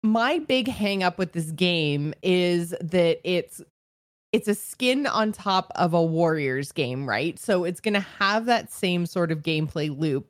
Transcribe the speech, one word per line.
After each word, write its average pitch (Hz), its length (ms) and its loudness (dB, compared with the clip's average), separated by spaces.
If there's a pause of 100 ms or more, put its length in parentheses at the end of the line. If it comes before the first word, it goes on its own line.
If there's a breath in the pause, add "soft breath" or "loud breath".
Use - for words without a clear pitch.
my 226 380 2
big 254 280 0
hang 202 340 -2
up 180 160 0
with 185 140 -2
this 160 200 -4
game 151 680 0
is 175 480 2 (100)
that 170 440 2
it's, 175 360 -4 (720)
it's - 160 2
a 202 60 2
skin 254 520 0
on 214 260 0
top 185 420 0
of 170 200 2
a 170 80 6
Warriors 160 720 0
game, 131 360 -4
right? 120 300 -2
So 185 260 0
it's 175 160 -4
gonna 202 200 0
have 208 460 -2
that 240 260 0
same 175 340 0
sort 170 240 -2
of 156 120 -2
gameplay 156 540 -2
loop. 143 340 -2